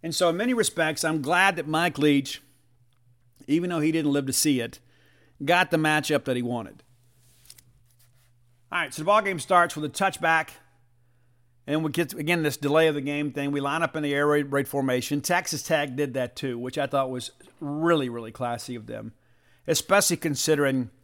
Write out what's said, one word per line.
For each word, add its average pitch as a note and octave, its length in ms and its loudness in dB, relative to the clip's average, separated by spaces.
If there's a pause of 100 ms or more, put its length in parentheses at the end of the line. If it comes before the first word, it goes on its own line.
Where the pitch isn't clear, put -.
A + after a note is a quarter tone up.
And E3 100 -6
so F3 160 2
in E3 80 2
many B3 180 0
respects, D#3+ 500 0
I'm D#3 180 0
glad F3 320 4
that D3+ 140 -6
Mike D#3 300 0
Leach, C#3+ 440 2 (1040)
even E3+ 240 2
though E3 100 -2
he D#3 120 2
didn't D3+ 200 2
live C#3 140 0
to C3+ 60 -4
see C3+ 280 2
it, A#2 200 -8 (640)
got F3 260 4
the E3+ 60 0
matchup D3+ 480 2
that B2+ 120 -2
he B2 60 -2
wanted. A#2+ 400 -6 (1900)
All F3 60 -2
right, D3+ 160 -4
so D#3 80 -8
the D#3 40 -4
ball G#3 140 6
game G3 200 -4
starts F3 340 4
with D3+ 100 -6
a D3+ 40 -4
touchback, E3 600 0 (1160)
and D3+ 160 -2
we D#3 80 -2
get, D#3+ 220 -4
again, D#3+ 320 -2
this C#3+ 120 0
delay D3+ 300 4
of D#3 80 2
the D3 60 -4
game D3 320 -4
thing. C#3+ 180 -4
We C#3+ 100 -2
line C#3+ 220 -2
up D#3+ 140 -2
in D3+ 80 -4
the C#3+ 100 0
air D3 140 2
raid, D3 240 2
raid C#3 160 0
formation. C3+ 520 -2
Texas F3 440 -2
Tech D3 320 -2
did C#3 180 -4
that B2+ 220 -4
too, B2+ 200 -6
which B2 220 -8
I C#3 80 -2
thought C3+ 240 0
was B2+ 220 -8 (260)
really, D3+ 500 2
really A#2 220 -8
classy A#2+ 460 -6
of A2+ 100 -12
them, A2+ 260 -10 (540)
especially F3+ 520 2
considering C#3 720 0 (140)